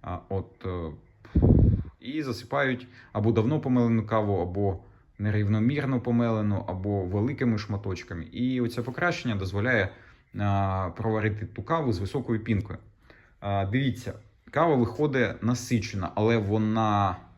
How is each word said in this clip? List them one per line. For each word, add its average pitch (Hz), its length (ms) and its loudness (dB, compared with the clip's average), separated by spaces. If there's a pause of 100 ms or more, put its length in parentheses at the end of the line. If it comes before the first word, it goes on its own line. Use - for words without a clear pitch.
А, 87 160 -8 (100)
от, - 380 -6
е, 87 240 -6 (1080)
і 151 220 -6
засипають 135 640 -2 (240)
або 107 200 2
давно 110 280 2
помелену 117 460 2
каву, 104 340 0
або 92 380 -2 (400)
нерівномірно 107 840 0
помелену, 113 680 0
або 95 360 -2
великими 113 540 0
шматочками. 98 680 -6
І 127 360 -2
оце 120 220 -2
покращення 127 520 -2
дозволяє, 101 540 0 (500)
а, 98 580 0
проварити 107 500 -2
ту - 160 -10
каву 151 300 0
з 92 60 -2
високою 110 460 -2
пінкою. - 340 -2 (640)
А, 98 260 -2
дивіться, 123 460 -2 (380)
кава 160 240 4
виходить 127 680 0
насичена, 107 720 -2
але 113 220 4
вона 107 800 2 (220)